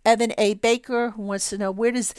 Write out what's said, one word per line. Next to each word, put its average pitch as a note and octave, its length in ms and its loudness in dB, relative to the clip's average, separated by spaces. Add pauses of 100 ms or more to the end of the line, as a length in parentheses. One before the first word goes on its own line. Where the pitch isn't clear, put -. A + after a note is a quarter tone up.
Evan A3+ 340 4
A. G#3+ 180 2
Baker, A#3 560 0
who G#3+ 100 -12
wants G3+ 300 -4
to G3 60 -6
know, G3 120 -2
where A3 220 0
does B3 280 -4